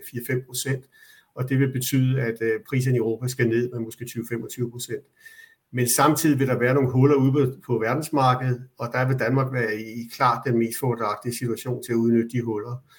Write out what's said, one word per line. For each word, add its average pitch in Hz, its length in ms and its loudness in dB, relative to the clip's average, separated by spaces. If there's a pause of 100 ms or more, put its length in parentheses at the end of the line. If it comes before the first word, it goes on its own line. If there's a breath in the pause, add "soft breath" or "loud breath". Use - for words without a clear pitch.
(100)
fire 117 160 -8
fem 127 200 -2
procent. - 380 -6 (500 soft breath)
Og 131 140 -4
det 135 100 2
vil 135 140 2
betyde, 131 480 0
at, 113 200 -2
øh, 113 280 0
priserne 127 280 0
i - 20 2
Europa 113 300 -2
skal 120 200 0
ned 120 240 0
med 120 80 -6
måske 113 240 -10
tyve 113 260 -8
femogtyve 117 400 -6
procent. 120 340 -10 (720 loud breath)
Men 120 120 2
samtidig 147 500 4
vil 135 100 2
der 120 100 0
være 123 160 2
nogle 135 160 2
huller 139 260 6
ude 135 160 4
på, 135 340 2
på 120 120 0
verdensmarkedet, 127 880 0 (140)
og 117 140 -6
der 127 160 0
vil 135 100 0
Danmark 131 340 2
være 113 240 -2
i, 110 60 -8
i 117 300 -10
klart 120 340 2
den 117 120 2
mest 117 220 0
fordelagtige 117 540 -2
situation 123 480 -6
til 120 100 -6
at 117 40 2
udnytte 117 320 4
de 120 140 -2
huller. 113 340 -6 (220 soft breath)